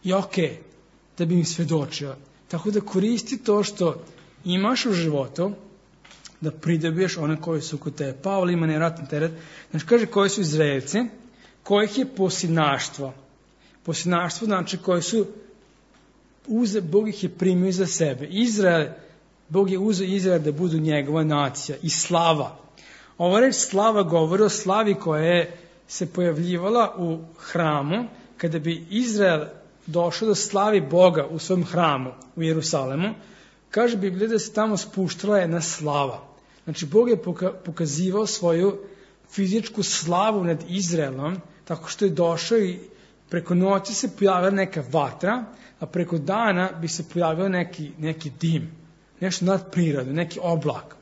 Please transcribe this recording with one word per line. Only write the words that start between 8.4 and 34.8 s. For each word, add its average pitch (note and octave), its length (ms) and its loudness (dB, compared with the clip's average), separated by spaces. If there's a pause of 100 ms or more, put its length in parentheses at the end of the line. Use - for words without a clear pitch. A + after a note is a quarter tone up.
ima E3 120 0
nevjerojatan D#3+ 400 0
teret. D#3 260 -2 (400)
Znaš, D#3 120 -4
kaže, A#3 220 6
koji G3 240 2
su G3+ 120 -2
Izraelci, D3+ 600 0 (600)
kojih G#3 340 2
je C4 80 2
posinaštvo. D#3 1080 0 (720)
Posinaštvo F3 600 -2
znači F#3+ 320 -2
koji F3 240 0
su G#3 260 0 (1200)
uze-, A3 340 0
Bog G3 280 2
ih - 140 -6
je F3+ 60 -2
primio F#3 420 2
za F#3 140 0
sebe. D3 420 -2
Izrael, F#3+ 600 2 (600)
Bog F#3 220 2
je F#3 80 -2
uzeo G3 260 0
Izrael F#3 340 2
da D3+ 120 -2
budu D#3+ 280 0
njegova D3+ 440 0
nacija D3 580 0
i E3 80 -4
slava. E3 680 2 (600)
Ova F3+ 220 4
reč B3+ 160 6
slava G#3 480 2
govori E3+ 400 4
o G#3 60 6
slavi G3+ 460 2
koja D#3+ 280 -2
je E3+ 340 2 (300)
se - 180 -6
pojavljivala F3 920 0
u E3 220 -2 (180)
hramu, D#3+ 680 0 (320)
kada E3 220 -2
bi E3 300 -4
Izrael G3+ 560 2 (400)
došao E3+ 420 0
da G#3 80 4
slavi G3+ 460 2
Boga D#3+ 460 4
u D#3+ 120 -6
svom F3+ 240 0
hramu C#3+ 480 0 (240)
u E3 80 -4
Jerusalemu, D#3+ 720 0 (580)
kaže A#3 260 2
Biblija F#3+ 300 -2
da A3 120 2
se - 140 -10
tamo G#3+ 240 0
spuštala G3 600 -2